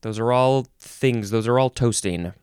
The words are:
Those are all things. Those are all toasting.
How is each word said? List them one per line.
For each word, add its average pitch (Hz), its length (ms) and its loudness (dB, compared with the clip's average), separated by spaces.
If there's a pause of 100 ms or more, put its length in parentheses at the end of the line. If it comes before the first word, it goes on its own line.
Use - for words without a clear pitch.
Those 110 180 -6
are 117 120 0
all 131 360 2 (120)
things. 117 500 -2
Those 113 180 0
are 123 100 2
all 131 120 2
toasting. 90 720 -2